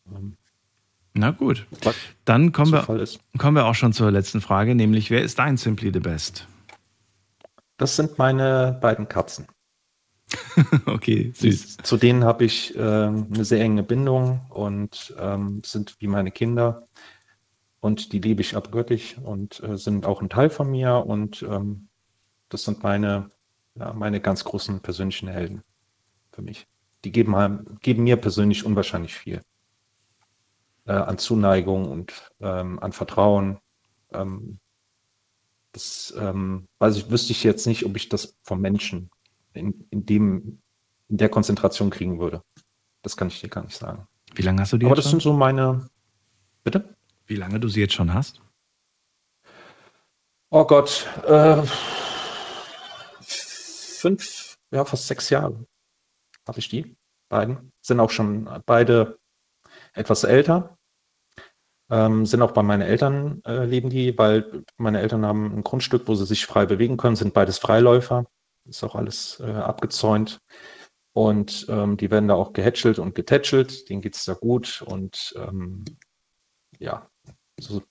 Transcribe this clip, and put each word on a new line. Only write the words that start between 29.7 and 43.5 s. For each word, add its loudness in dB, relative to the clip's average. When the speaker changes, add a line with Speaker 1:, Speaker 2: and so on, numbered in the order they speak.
Speaker 1:
Äh, -2
an -2
Zuneigung 2
und, -14
ähm, -6
an -8
Vertrauen. 2
Ähm, -10
das, -14
ähm, -6
weiß 4
ich, -8
wüsste 0
ich -6
jetzt 2
nicht, 0
ob -4
ich -12
das -6
vom -6
Menschen -4
in, -8
in -6
dem, 0
in -2
der 4
Konzentration 0
kriegen -6
würde. -6
Das -12
kann -4
ich -12
dir -14
gar -10